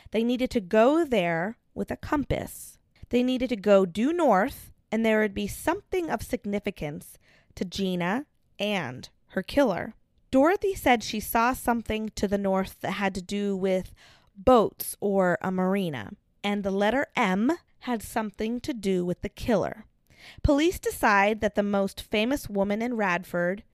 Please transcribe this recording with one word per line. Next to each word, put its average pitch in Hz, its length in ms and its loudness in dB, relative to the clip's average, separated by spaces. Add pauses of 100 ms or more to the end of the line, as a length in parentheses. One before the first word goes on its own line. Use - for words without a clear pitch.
(120)
They 226 120 0
needed 247 280 0
to 247 80 0
go 233 460 6
there 180 520 -2 (160)
with - 180 -6
a 254 60 -8
compass. - 800 -6 (300)
They 247 160 2
needed 254 260 0
to 247 60 -2
go 196 300 6
due 214 260 0
north, 254 600 2 (200)
and 226 140 0
there 220 160 4
would 208 120 0
be 202 140 -4
something 349 640 -4
of 226 120 -4
significance 202 960 -8 (380)
to - 100 -6
Gina 185 600 -2 (340)
and 180 500 -6 (240)
her 190 100 -2
killer. 233 500 0 (380)
Dorothy 370 440 2
said 240 280 2
she - 160 -8
saw 240 340 0
something 220 600 -4
to 208 120 -2
the 202 100 0
north 190 440 -2
that - 120 -4
had 196 220 -2
to 190 60 -6
do 202 340 -4
with 185 380 -2 (420)
boats 214 640 2
or 190 420 2
a 190 100 -2
marina, 185 600 -2 (320)
and 202 200 -2
the 190 80 -2
letter 208 440 2
M 208 360 2 (280)
had 233 240 -6
something 220 580 -6
to 302 120 -6
do 190 320 -2
with 175 160 -4
the 208 80 -8
killer. - 560 -2 (580)
Police 311 360 4
decide 214 640 2
that 214 140 0
the 202 80 2
most 202 380 -2
famous 240 480 -2
woman 202 320 -2
in 240 160 -4
Radford 180 680 -2 (100)